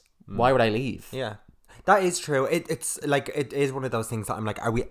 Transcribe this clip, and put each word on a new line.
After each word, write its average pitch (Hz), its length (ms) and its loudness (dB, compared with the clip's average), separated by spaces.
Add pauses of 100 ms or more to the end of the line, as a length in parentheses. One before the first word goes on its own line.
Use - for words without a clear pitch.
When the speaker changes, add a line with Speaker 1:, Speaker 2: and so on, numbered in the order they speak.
(300)
Speaker 1:
Mm. 98 80 -8
Speaker 2:
why 123 160 6
would 127 80 6
I 113 80 6
leave?" 117 420 -4
Speaker 1:
Yeah. 123 240 -6 (500)
That 196 180 6
is 180 160 2
true. 135 260 0
It, 165 240 0
it's, - 340 -6
like, 143 320 0
it 143 160 -4
is 139 220 0
one 131 100 -6
of 127 80 -4
those 113 160 -2
things 110 200 -6
that 120 80 -4
I'm 110 100 -4
like, 107 160 -4
"Are 117 100 0
we 117 200 0